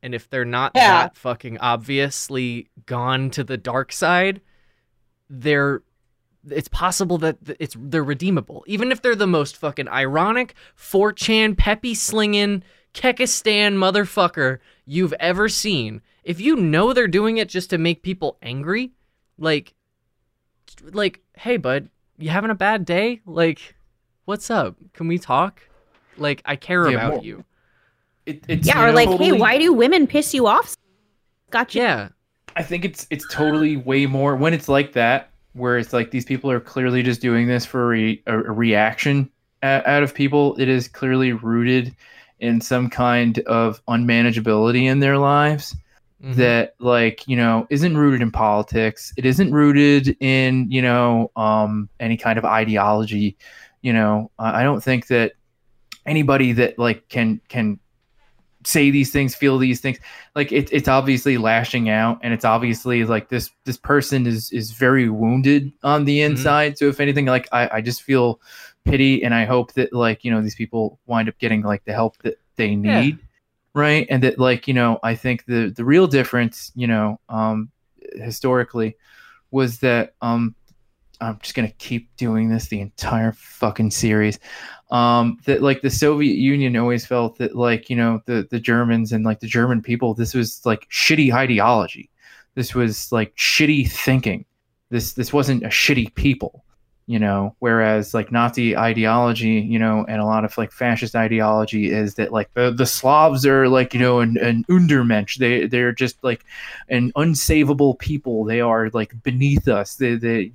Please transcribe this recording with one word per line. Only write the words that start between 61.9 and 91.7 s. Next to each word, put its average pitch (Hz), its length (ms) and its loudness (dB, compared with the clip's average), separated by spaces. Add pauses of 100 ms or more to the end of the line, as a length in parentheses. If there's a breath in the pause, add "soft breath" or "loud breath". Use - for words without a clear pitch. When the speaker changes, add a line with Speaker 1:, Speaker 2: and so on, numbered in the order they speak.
Speaker 3:
and 120 100 -2
it's 117 120 -4
obviously, 117 600 0
like, 110 240 -2
this, 120 220 -6 (140)
this 127 120 -8
person 139 480 0
is, 113 260 -2
is 110 200 -6
very 127 380 2
wounded 135 640 2 (120)
on 147 220 2
the 147 160 2
Speaker 1:
Mm-hmm. 151 100 2
Speaker 3:
inside. 147 480 0
So 143 80 2
if 139 120 0
anything, 143 280 0
like, 127 240 0
I, 120 220 0
I 110 80 -2
just 120 200 -6
feel 123 400 0 (440 loud breath)
pity, 135 380 2
and 120 120 0
I 113 100 2
hope 123 280 0
that, 127 200 -2
like, 117 320 0
you 120 60 -2
know, 110 100 0
these 107 140 -6
people 110 500 -6
wind 113 240 -2
up - 80 -14
getting, 110 240 -2
like, 104 240 -4
the 107 80 -8
help 110 300 -2
that - 160 -6 (160)
they 110 140 -2
Speaker 1:
Yeah. 104 320 2
Speaker 3:
need, 147 180 0 (540)
right? 147 360 2
And 127 140 2
that, 131 160 0
like, 127 280 2
you 135 60 0
know, 120 300 2
I 113 100 0
think 123 320 -6
the, 117 240 0
the 117 160 -6
real 170 220 6
difference, 127 640 0
you 123 140 -4
know, 107 320 0 (100)
um, 110 400 -4 (460)
historically 120 840 -2 (540 soft breath)
was 127 280 0
that, 120 440 0
um, 117 320 -2 (640)
I'm 113 180 -8
just - 160 -14
gonna 113 240 -2
keep - 380 -10
doing 113 320 -2
this 113 180 -4
the 104 140 -8
entire 113 520 -4
fucking - 580 -4
series. 107 480 0 (500 loud breath)
Um, 120 560 2
that, 139 160 0
like, 139 200 2
the 135 80 0
Soviet 147 480 2
Union 135 400 2
always 120 280 0
felt 120 340 -2
that, 120 180 -4
like, 117 320 0
you 127 80 -4
know, 117 280 0
the, 113 240 -2
the 120 100 -4
Germans 117 520 0
and, 110 140 -2
like, 110 160 -2
the 117 60 -12
German 120 340 0
people, 120 320 -2
this 117 200 -4
was, 117 320 -4
like, 113 240 -2
shitty 151 440 2
ideology. 117 760 0 (460 soft breath)